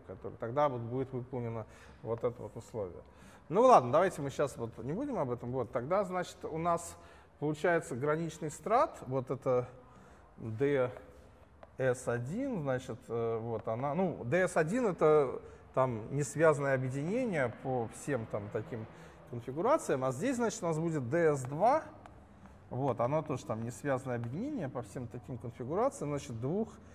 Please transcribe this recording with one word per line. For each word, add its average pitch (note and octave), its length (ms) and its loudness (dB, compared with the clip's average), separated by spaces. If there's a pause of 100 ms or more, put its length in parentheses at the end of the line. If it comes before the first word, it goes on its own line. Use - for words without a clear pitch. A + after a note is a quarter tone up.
которая G2 300 -10
тогда C3+ 320 2
вот B2 120 -4
будет B2+ 300 -4
выполнено A#2+ 540 -6 (360)
вот A#2 220 -4
это A#2+ 180 -2
вот G#2+ 140 -12
условие. G#2 460 -8 (480)
Ну F3+ 120 4
ладно, F#3 300 10
давайте E3 300 4
мы C#3 80 -2
щас C#3 280 -2
вот A#2 260 -8
не C3+ 100 -4
будем B3+ 240 -4
об C#3+ 120 -2
этом. B2 220 -4
Вот, B2+ 200 -4
тогда, E3 340 0
значит, F3+ 380 -6
у D3+ 140 -6
нас E3+ 380 -2 (440)
получается D#3 560 2
граничный D3+ 540 -2
страт, A#3+ 580 2
вот C3 240 -2
это B2 360 0 (680)
Д B2+ 520 0 (880)
С B2+ 300 0
один, E3 540 -2
значит, B2+ 360 -2 (120)
э, A2+ 320 0
вот A2+ 260 -4
она, B2 280 -2
ну, D#3 280 0
Д F3 240 2
С - 80 -2
один — F#3+ 320 2
это D3+ 540 6 (320)
там B2+ 300 2 (120)
несвязное C#3+ 580 4
объединение C#3 760 0 (120)
по B2+ 320 -2
всем B2 320 -4
там G#2 160 -6 (100)
таким A2 320 -6 (440)
конфигурациям, D3 760 0
а C3 60 2
здесь, A3 260 0
значит, A3+ 260 -2
у F3 40 0
нас D#3 120 0
будет D#3 300 -2
Д D#3+ 260 6
С C3+ 80 -4
два, G3 400 2 (840)
вот, B2 320 0
оно C#3+ 220 2
тоже C#3 220 -6
там A2+ 180 -4
несвязное B2+ 520 -2
объединение D3+ 540 -4
по B2 140 -8
всем B2+ 240 -10
таким B2 300 -10
конфигурациям, D3 720 -2
значит, C#3 280 -6
двух, E3+ 300 -2 (260)